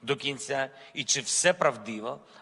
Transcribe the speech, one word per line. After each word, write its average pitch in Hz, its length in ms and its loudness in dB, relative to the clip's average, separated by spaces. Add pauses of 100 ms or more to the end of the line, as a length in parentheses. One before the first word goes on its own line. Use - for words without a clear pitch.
до 135 140 0
кінця 135 520 -2 (260)
і 143 100 -4
чи 139 160 2
все 175 320 4
правдиво, 117 640 -2 (240)